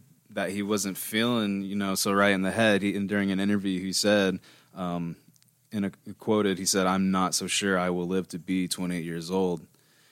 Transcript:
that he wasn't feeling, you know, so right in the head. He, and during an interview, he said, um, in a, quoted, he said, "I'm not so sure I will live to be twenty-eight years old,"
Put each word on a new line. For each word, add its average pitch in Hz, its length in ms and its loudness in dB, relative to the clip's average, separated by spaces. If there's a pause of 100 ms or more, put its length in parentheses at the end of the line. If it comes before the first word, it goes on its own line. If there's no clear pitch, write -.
(300)
that 98 220 -4
he 101 100 -4
wasn't 98 340 -2
feeling, 110 680 0
you 98 120 -6
know, 98 200 0
so 101 180 0
right 101 220 6
in 95 80 0
the 95 80 0
head. 104 320 4
He, 98 120 0
and 98 140 -2
during 98 220 0
an 95 80 0
interview, 98 400 0
he 92 120 -6
said, 98 480 2 (360)
um, 87 400 -6 (560)
in 101 140 -4
a, 95 40 -2 (300)
quoted, 101 400 2
he 95 60 -6
said, 92 200 2
"I'm 95 240 2
not 92 240 2
so 92 140 -2
sure 95 320 0
I 90 100 0
will 90 160 -2
live 92 220 -2
to 90 100 -10
be 92 300 -2
twenty-eight 87 360 -4
years 82 280 -8
old," 90 340 -2 (460)